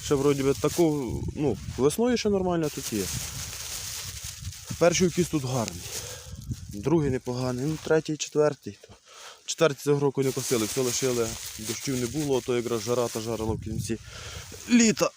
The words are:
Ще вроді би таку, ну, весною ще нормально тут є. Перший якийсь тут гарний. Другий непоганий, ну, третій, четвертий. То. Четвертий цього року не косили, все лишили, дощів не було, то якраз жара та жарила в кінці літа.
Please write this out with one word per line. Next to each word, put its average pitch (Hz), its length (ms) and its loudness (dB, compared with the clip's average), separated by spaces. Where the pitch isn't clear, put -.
Ще 151 100 2
вроді 139 280 4
би 135 120 4
таку, 147 680 2
ну, 131 220 0
весною 220 400 4
ще 214 120 0
нормально 180 460 2
тут - 180 -6
є. 98 120 0
Перший 170 280 6
якийсь 170 220 2
тут 147 160 -2
гарний. 107 380 -2
Другий 139 420 2
непоганий, 127 540 -2
ну, 156 200 -2
третій, 156 320 2
четвертий. 147 640 0
То. - 60 -20
Четвертий 151 380 2
цього 143 160 4
року 139 220 2
не 131 100 2
косили, 120 340 0
все 135 140 -2
лишили, 120 480 2
дощів 117 420 -4
не 123 60 0
було, 135 340 0
то 123 160 0
якраз 117 260 0
жара 120 260 2
та 113 120 -4
жарила 110 340 -2
в 110 60 -4
кінці 110 380 -4
літа. 220 460 6